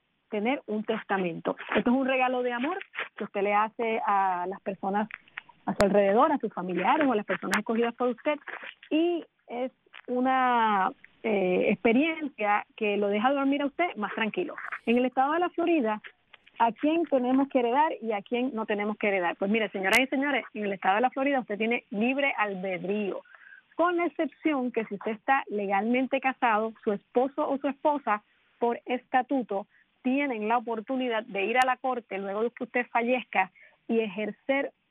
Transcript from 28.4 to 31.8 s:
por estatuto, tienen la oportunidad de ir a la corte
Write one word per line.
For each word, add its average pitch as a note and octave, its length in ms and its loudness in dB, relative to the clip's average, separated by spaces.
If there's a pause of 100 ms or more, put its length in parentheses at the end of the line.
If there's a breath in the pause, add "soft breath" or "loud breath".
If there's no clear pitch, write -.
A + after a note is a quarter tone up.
por A#3+ 280 0
estatuto, B3 800 -2 (340 soft breath)
tienen B3+ 480 0
la A#3 80 4
oportunidad A#3 680 -2
de G3 200 -4
ir A#3 140 0
a B3+ 80 0
la B3+ 100 0
corte A#3+ 400 -6